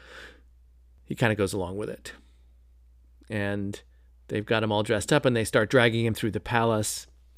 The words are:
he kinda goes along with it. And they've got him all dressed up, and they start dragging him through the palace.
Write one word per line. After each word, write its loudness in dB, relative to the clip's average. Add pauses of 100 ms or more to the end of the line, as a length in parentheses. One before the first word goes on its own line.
(1080)
he -10
kinda 2
goes 0
along -6
with -8
it. -12 (1160)
And -6 (460)
they've -4
got 0
him 0
all 2
dressed -2
up, 4
and 4
they 0
start 2
dragging 4
him 2
through -2
the -6
palace. 0 (320)